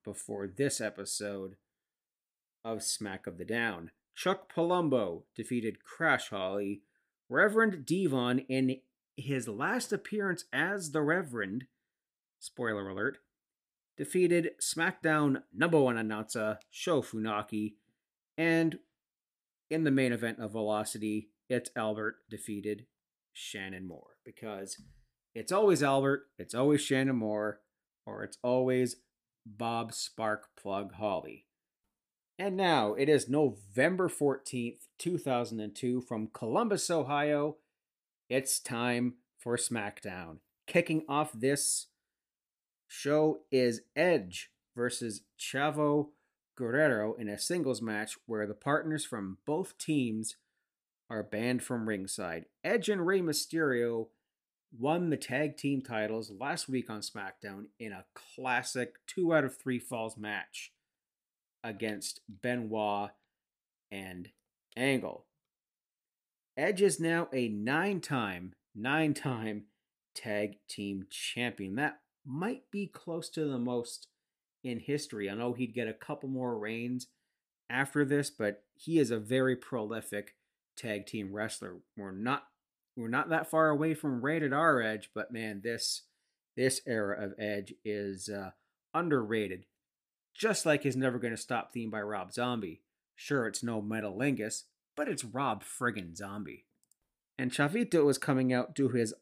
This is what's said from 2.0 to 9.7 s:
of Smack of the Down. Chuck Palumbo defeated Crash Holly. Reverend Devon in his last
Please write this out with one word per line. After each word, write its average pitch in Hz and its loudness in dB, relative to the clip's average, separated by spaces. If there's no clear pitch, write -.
of 110 -4
Smack 98 -4
of 85 -8
the 90 -8
Down. 107 -2
Chuck - -2
Palumbo 143 2
defeated 113 -4
Crash - 2
Holly. 101 -2
Reverend 202 4
Devon 135 2
in 131 2
his 131 -4
last 170 -2